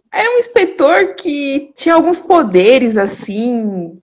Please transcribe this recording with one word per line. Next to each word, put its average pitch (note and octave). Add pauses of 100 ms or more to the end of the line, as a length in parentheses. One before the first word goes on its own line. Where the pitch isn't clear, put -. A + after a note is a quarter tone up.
(140)
era A4+
um B4
inspetor F#4
que C#4+
tinha E4
alguns E4
poderes, A3+
assim, G3+